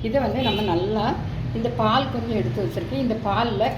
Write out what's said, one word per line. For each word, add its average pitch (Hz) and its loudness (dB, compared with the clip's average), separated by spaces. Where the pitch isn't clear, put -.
இதை 233 2
வந்து 233 0
நம்ம 214 2
நல்லா, 208 0
இந்த 226 0
பால் 233 2
கொஞ்சம் 233 -2
எடுத்து 202 0
வச்சிருக்கேன், 214 -2
இந்த 220 2
பால்ல 214 0